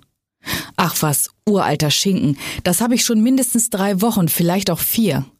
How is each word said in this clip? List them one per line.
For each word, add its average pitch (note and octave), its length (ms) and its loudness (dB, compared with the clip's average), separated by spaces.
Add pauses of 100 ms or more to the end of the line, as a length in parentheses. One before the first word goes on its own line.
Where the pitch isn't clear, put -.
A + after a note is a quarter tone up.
(760)
"Ach F3 240 -2
was, D3+ 300 -2 (160)
uralter D3+ 440 0
Schinken, D3+ 460 0 (280)
das F3+ 160 0
hab A#3+ 120 0
ich B3 120 2
schon A3 180 2
mindestens B3+ 480 2
drei G3 300 0
Wochen, G#3+ 280 2
vielleicht F3+ 420 0
auch E3 100 -2
vier." D3+ 440 0 (160)